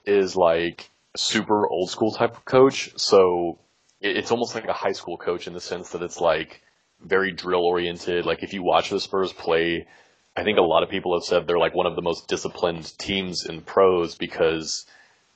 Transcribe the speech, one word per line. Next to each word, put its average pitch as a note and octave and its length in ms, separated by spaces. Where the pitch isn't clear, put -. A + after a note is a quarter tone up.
is, G2 300
like, E2+ 540
super G#2 520
old F#2 220
school A2 220
type A#2 260
of - 80
coach, C3+ 520
so F2 640
it, G2+ 160
it's - 140
almost A#2 240
like A2 120
a F2+ 60
high G2 200
school E2+ 240
coach F2 300
in F2 60
the F2 80
sense F2+ 300
that F2 120
it's, E2+ 180
like, E2 400
very F#2+ 300
drill F2 340
oriented. F2 600
Like, E2 180
if F2+ 100
you F#2+ 100
watch E2 280
the G2 80
Spurs F#2 340
play, E2 540
I F2+ 60
think G2+ 140
a G2 40
lot E2 220
of - 60
people F#2 280
have E2 60
said F2 240
they're, F2 120
like, E2 160
one F2+ 120
of E2 80
the E2+ 60
most E2+ 260
disciplined E2+ 680
teams F#2+ 480
in E2 160
pros F2+ 540
because D#2+ 680